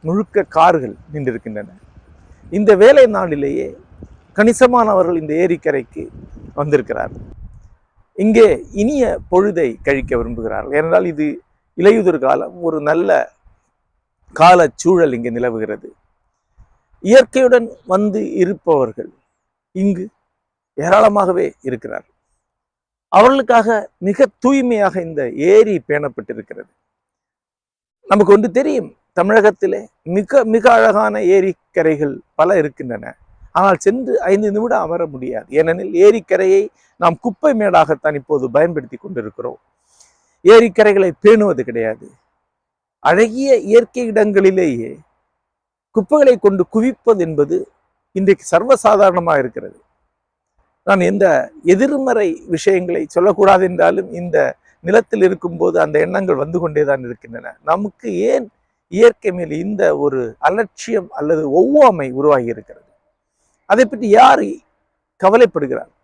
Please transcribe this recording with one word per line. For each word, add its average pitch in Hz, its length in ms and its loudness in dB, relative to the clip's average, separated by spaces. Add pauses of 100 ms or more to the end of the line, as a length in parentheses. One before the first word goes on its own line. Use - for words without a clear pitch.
முழுக்க 190 400 -4 (120)
கார்கள் 160 400 0 (180)
நின்றிருக்கின்றன. 113 560 -8 (840)
இந்த 208 220 0
வேலை 254 320 6
நாளிலேயே 143 600 -4 (720)
கணிசமானவர்கள் 214 840 0
இந்த 151 120 -8 (100)
ஏரிக்கரைக்கு 147 640 -6 (500)
வந்திருக்கிறார். 143 580 -4 (1040)
இங்கே 214 300 4 (320)
இனிய 262 240 0 (260)
பொழுதை 175 380 0 (140)
கழிக்க 139 340 -2
விரும்புகிறார்கள். 117 600 -8
ஏனென்றால் 165 360 0
இது 151 140 -4 (520)
இலையுதிர் 180 460 2
காலம், 135 380 -2
ஒரு 160 180 -4
நல்ல 151 400 0 (1160)
காலச்சூழல் 170 800 4
இங்கே 117 120 -8
நிலவுகிறது. 113 580 -6 (1160)
இயற்கையுடன் 247 680 4 (160)
வந்து 202 360 -2 (120)
இருப்பவர்கள் 165 760 -2 (640)
இங்கு 190 320 -4 (720)
ஏராளமாகவே 190 680 0 (140)
இருக்கிறார். - 440 -12 (1040)
அவர்களுக்காக 226 680 2 (200)
மிக 202 300 0 (120)
தூய்மையாக 240 520 0 (140)
இந்த 147 140 -8 (320)
ஏரி 214 320 4
பேணப்பட்டிருக்கிறது. 117 840 -10 (1400)
நமக்கு 202 280 2
ஒன்று 214 160 2
தெரியும், 262 380 -2 (280)
தமிழகத்திலே 196 600 0 (260)
மிக, 202 400 0
மிக 220 260 -2
அழகான 214 500 2 (140)
ஏரிக்கரைகள் 160 800 -2 (200)
பல 180 240 0
இருக்கின்றன. 123 540 -8 (420)
ஆனால் 185 240 2
சென்று 240 340 -4 (100)
ஐந்து 202 280 0
நிமிடம் 220 360 -4
அமர 170 200 -6
முடியாது. 127 440 -12
ஏனெனில் 131 440 -2
ஏரிக்கரையை 190 680 2 (380)
நாம் 170 200 0
குப்பை 240 340 -2
மேடாகத்தான் 160 640 0
இப்போது 135 320 -4
பயன்படுத்தி 143 460 -2
கொண்டிருக்கிறோம். 120 640 -12 (840)
ஏரிக்கரைகளை 208 640 6 (120)
பேணுவது 208 420 2
கிடையாது. 113 440 -8 (960)
அழகிய 220 460 0 (180)
இயற்கை 233 380 2
இடங்களிலேயே 190 840 0 (1080)
குப்பைகளை 262 400 2
கொண்டு 196 280 0 (100)
குவிப்பது 220 520 -2
என்பது 156 320 -2 (580)
இன்றைக்கு 190 300 0
சர்வசாதாரணமாக 190 1000 2
இருக்கிறது. 104 340 -14 (1080)
நான் 190 240 0
எந்த 196 160 0 (480)
எதிர்மறை 254 540 -2 (200)
விஷயங்களை 175 580 -2
சொல்லக்கூடாது 190 580 2
என்றாலும் 180 480 -2
இந்த 175 260 -6 (460)
நிலத்தில் 202 420 0
இருக்கும்போது 170 520 -4
அந்த 151 220 -2
எண்ணங்கள் 180 400 -2
வந்து 165 200 -6
கொண்டே 151 240 -4
தான் 139 200 -4
இருக்கின்றன. 120 440 -16 (160)
நமக்கு 196 440 -6 (160)
ஏன் 254 220 -2 (460)
இயற்கை 220 400 2
மேல் 170 240 -10
இந்த 190 260 -6 (160)
ஒரு 139 220 -2 (200)
அலட்சியம் 202 720 -4
அல்லது 156 300 -4 (100)
ஒவ்வாமை 233 580 2
உருவாகி 135 420 0
இருக்கிறது? - 340 -18 (840)
அதை 226 160 4
பற்றி 226 220 -8
யார் 240 380 4 (720)
கவலைப்படுகிறார்? 180 720 0 (140)